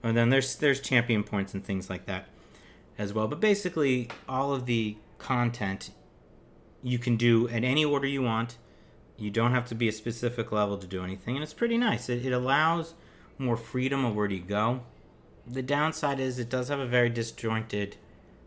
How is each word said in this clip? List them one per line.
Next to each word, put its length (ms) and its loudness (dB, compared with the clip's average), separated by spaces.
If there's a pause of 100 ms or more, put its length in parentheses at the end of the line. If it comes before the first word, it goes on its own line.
And 140 2
then 140 6
there's, 260 2
there's 240 2
champion 440 2
points 300 -4
and 100 -6
things 260 -4
like 160 -6
that 220 -6 (680)
as 140 -4
well. 140 0
But 140 -6
basically, 680 2 (200)
all 240 0
of 140 -4
the 300 0 (220)
content 720 -2 (920)
you 160 0
can 180 2
do 320 6
at 160 0
any 200 2
order 220 2
you 160 -2
want. 360 -2 (580)
You 140 -4
don't 220 2
have 160 0
to 60 -6
be 140 2
a 40 0
specific 600 -4
level 260 0
to 80 -12
do 160 -6
anything. 340 -6
And 60 -4
it's 120 -10
pretty 240 0
nice. 300 0
It, 180 -2
it 60 0
allows 640 2 (440)
more 180 2
freedom 480 -2
of 120 0
where 120 2
do 60 -2
you 80 -6
go. 380 0 (680)
The 160 -4
downside 580 0
is 180 -2
it 100 -4
does 200 -2
have 120 -2
a 60 -4
very 220 4
disjointed 880 -2 (500)